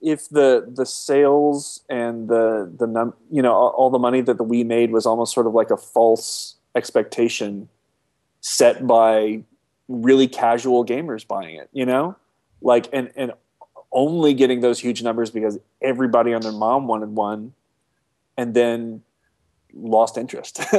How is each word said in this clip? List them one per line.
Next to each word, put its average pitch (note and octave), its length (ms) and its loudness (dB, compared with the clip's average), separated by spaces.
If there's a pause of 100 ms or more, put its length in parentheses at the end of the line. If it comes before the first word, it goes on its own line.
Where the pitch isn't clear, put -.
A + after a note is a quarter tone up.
if D3+ 280 -2
the, C3+ 360 4 (100)
the B2+ 120 -2
sales C#3+ 1040 0
and A#2 400 -6
the, A2 500 0
the A#2+ 80 -2
num-, A2+ 280 -4 (160)
you D3 120 0
know, B2 120 4
all, A2+ 140 6
all C3 220 2
the C3 80 0
money B2 240 0
that A#2+ 160 0
the A#2+ 60 -4
Wii A#2 220 -2
made A#2 260 2
was A2 140 0
almost A2+ 280 0
sort A#2+ 120 0
of A2 80 -2
like A2+ 160 2
a G#2 60 2
false - 800 0 (180)
expectation A2 920 -4 (720)
set - 460 2
by A2 560 4 (460)
really B2+ 380 4
casual A#2+ 580 0
gamers B2 420 -8
buying E2 300 -10
it, C#2+ 160 -20
you C3 140 -4
know? C#3+ 300 -2 (440)
Like, A#2+ 320 2
and, C3 240 -6
and B2+ 160 -6 (600)
only D3+ 420 0
getting B2+ 260 2
those A#2+ 200 0
huge A2+ 220 -6
numbers A2+ 280 -4
because A2 280 -4 (220)
everybody A#2+ 520 0
and A2+ 100 -2
their A2 100 -6
mom A#2 360 0
wanted G#2+ 220 -4
one G#2+ 420 -6 (840)
and A#2+ 180 -6
then A#2 480 0 (720)
lost A2 440 0
interest, - 420 -12 (180)